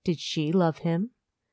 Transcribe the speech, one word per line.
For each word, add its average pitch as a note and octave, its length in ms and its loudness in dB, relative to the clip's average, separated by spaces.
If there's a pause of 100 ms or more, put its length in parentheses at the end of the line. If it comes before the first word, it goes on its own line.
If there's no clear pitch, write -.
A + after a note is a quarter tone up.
Did E3+ 140 0
she D#3 340 -4
love E3+ 280 2
him? E3+ 320 -2 (400)